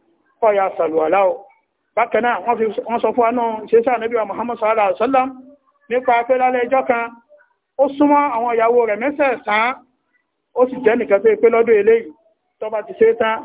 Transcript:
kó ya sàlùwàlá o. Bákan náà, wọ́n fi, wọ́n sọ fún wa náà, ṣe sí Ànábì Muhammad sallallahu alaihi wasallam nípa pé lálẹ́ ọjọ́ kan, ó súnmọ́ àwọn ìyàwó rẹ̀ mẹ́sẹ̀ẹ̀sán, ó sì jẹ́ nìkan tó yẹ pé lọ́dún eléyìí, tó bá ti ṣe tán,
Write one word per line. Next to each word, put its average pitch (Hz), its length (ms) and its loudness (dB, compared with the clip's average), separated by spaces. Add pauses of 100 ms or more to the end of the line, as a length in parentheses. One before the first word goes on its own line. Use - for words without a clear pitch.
(420)
kó 220 100 4
ya 196 160 0
sàlùwàlá 160 520 0
o. 185 240 0 (520)
Bákan 226 260 0
náà, 240 180 -2
wọ́n 226 180 -2
fi, 220 60 -2 (160)
wọ́n 226 200 -4
sọ 220 100 0
fún 240 140 0
wa 233 80 2
náà, 240 180 -2 (160)
ṣe 220 140 4
sí 233 100 0
Ànábì 233 280 -2
Muhammad 220 400 -6
sallallahu 220 280 0
alaihi 185 140 -2
wasallam 262 280 2 (640)
nípa 240 340 0
pé 254 120 2
lálẹ́ 254 280 0
ọjọ́ 262 220 0
kan, 233 240 -4 (680)
ó 269 80 4
súnmọ́ 285 340 2 (120)
àwọn 233 200 -4
ìyàwó 233 340 2
rẹ̀ 208 100 -2
mẹ́sẹ̀ẹ̀sán, 247 760 -2 (840)
ó 247 100 2
sì 254 100 -6
jẹ́ 214 200 2
nìkan 202 240 0
tó 226 80 4
yẹ 214 80 2
pé 220 120 4
lọ́dún 226 300 4
eléyìí, 202 340 2 (500)
tó 220 80 -10
bá 214 120 -6
ti 196 100 -14
ṣe 220 220 2
tán, 220 300 -2